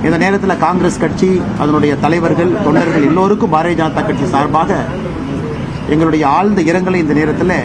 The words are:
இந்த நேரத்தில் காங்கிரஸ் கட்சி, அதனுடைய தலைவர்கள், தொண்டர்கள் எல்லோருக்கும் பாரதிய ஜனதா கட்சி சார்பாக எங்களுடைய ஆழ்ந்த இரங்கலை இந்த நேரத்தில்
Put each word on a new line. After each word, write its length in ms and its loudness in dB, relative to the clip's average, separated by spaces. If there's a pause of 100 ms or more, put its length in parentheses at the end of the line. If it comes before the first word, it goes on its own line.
இந்த 180 2
நேரத்தில் 420 0
காங்கிரஸ் 380 0
கட்சி, 260 0 (340)
அதனுடைய 300 2 (120)
தலைவர்கள், 460 0 (140)
தொண்டர்கள் 440 2
எல்லோருக்கும் 460 2
பாரதிய 240 0
ஜனதா 260 -2
கட்சி 300 -2
சார்பாக 420 0 (1200)
எங்களுடைய 280 2 (140)
ஆழ்ந்த 240 2 (100)
இரங்கலை 320 0
இந்த 160 0
நேரத்தில் 460 0